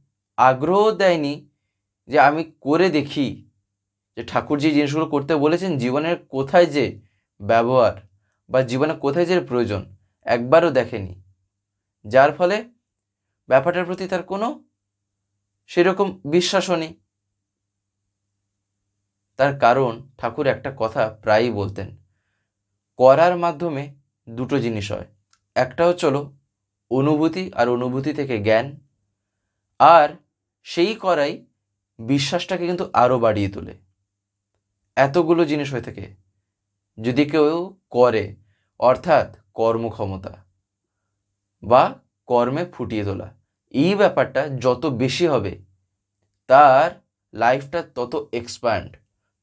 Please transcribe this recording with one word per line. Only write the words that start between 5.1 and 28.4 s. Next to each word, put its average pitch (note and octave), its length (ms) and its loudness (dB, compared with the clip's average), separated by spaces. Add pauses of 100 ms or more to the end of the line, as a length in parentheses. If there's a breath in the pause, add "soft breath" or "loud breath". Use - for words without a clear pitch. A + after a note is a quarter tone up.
বলেছেন D#3+ 420 0
জীবনের D3 480 -4
কোথায় C#3 400 2
যে C#3 340 -4 (400)
ব্যবহার A2+ 680 2 (420)
বা B2+ 120 2
জীবনে C3 320 -2
কোথায় D3+ 320 -2
যে - 140 0
প্রয়োজন, A#2+ 560 -4 (260)
একবারও C3 480 2
দেখেনি, A2+ 520 -4 (840)
যার C3 280 4
ফলে G3 380 -2 (800)
ব্যাপারটার D3 360 0
প্রতি F#3 240 -8
তার F3+ 140 -4
কোনো G#3 420 -8 (1000)
সেরকম F#3 580 0
বিশ্বাসও F3+ 520 0
নেই। D#3+ 240 -8 (2250)
তার C#3 220 0
কারণ B2 500 2 (100)
ঠাকুর C3+ 280 -6
একটা C3+ 300 -4
কথা A2+ 320 -2
প্রায়ই A2+ 420 0
বলতেন, F#2+ 460 -8 (1000)
করার D3 400 6
মাধ্যমে D#3+ 580 -6 (340)
দুটো A#2+ 300 -4
জিনিস A2 340 -4
হয়, - 140 -8 (480)
একটা - 320 -2
হচ্ছে F3 200 0
হলো C#3+ 300 -2 (540)
অনুভূতি, D#3 640 0
আর A#2+ 140 0
অনুভূতি B2+ 440 -4
থেকে C3+ 260 -6
জ্ঞান, A#2 400 -2 (1000)